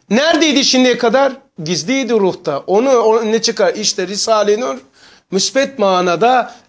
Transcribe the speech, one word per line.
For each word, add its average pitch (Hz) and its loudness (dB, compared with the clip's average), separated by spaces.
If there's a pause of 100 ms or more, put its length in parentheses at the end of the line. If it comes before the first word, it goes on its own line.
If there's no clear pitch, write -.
(100)
Neredeydi 285 2
şimdiye 254 2
kadar? 262 2 (320)
Gizliydi 208 -4
ruhta. 180 -2
Onu, 220 0
onu 226 2
ne 220 0
çıkar? 202 0
İşte 196 -4
Risale-i 208 0
Nur 262 -6 (520)
müsbet 269 -2
manada 190 0 (140)